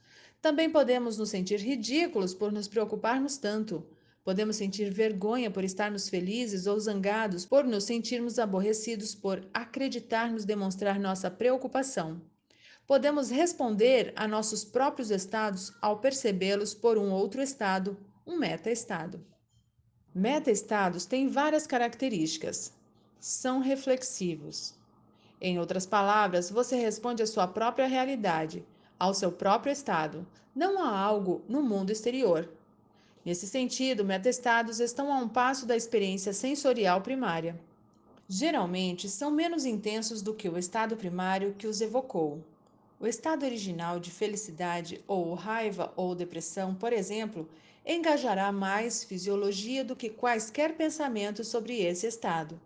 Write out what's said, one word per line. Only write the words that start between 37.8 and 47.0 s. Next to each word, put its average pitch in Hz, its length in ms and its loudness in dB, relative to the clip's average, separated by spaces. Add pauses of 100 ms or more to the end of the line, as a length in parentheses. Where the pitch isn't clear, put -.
Geralmente, 185 800 0
são 285 200 -4
menos 320 360 2
intensos 220 560 -2
do 214 120 -4
que 214 140 -6
o 170 100 -2
estado 220 380 -2
primário 190 600 -2
que 220 120 -8
os 214 140 -2
evocou. 196 640 -2 (540)
O - 60 -6
estado 277 400 -2
original 175 540 -2
de 170 100 -10
felicidade 175 960 -4
ou 175 260 0
raiva 202 640 -4
ou 180 200 0
depressão, 175 580 -4
por 226 180 -2
exemplo, 208 560 -2 (380)